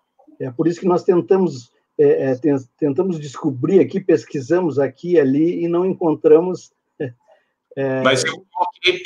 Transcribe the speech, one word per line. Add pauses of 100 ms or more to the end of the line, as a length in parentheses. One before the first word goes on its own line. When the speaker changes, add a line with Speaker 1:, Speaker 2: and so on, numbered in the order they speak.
(400)
Speaker 1:
É
por
isso
que
nós
tentamos, (260)
é,
é,
ten-, (100)
tentamos
descobrir
aqui,
pesquisamos
aqui
e
ali
e
não
encontramos, (260)
<laughs> (760)
é,
Speaker 2:
Mas
eu
coloquei,